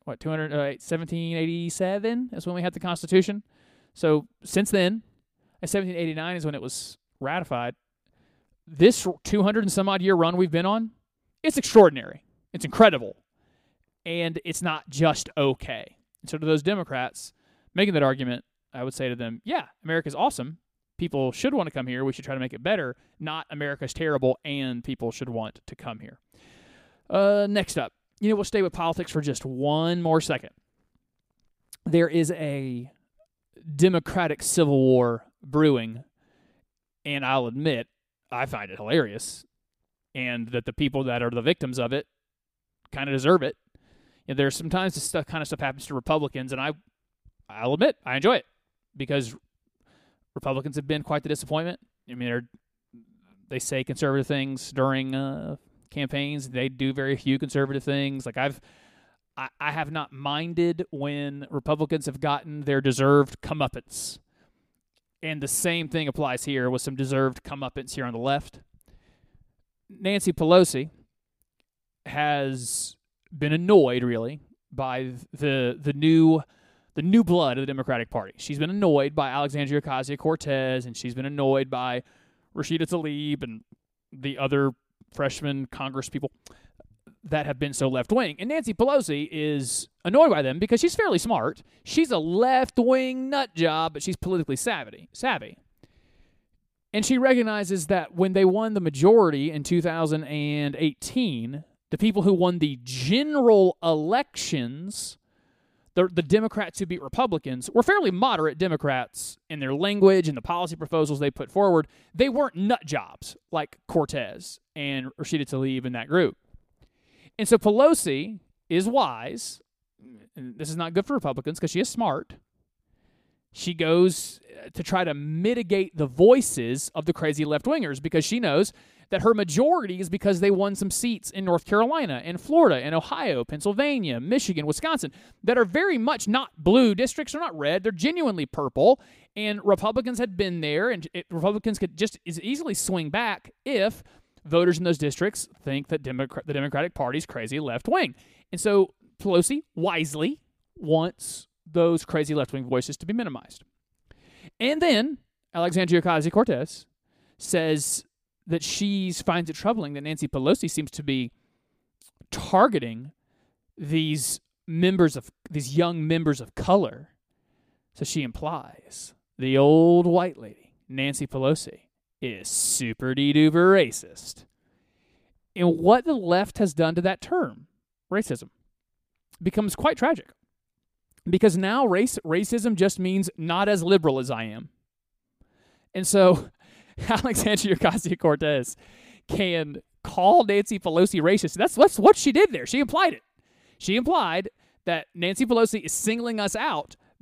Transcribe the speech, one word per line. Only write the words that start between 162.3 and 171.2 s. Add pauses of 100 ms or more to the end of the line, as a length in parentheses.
targeting (640)
these (260)
members
of, (200)
these
young
members
of
color. (800)
So
she
implies (240)
the
old
white
lady, (160)
Nancy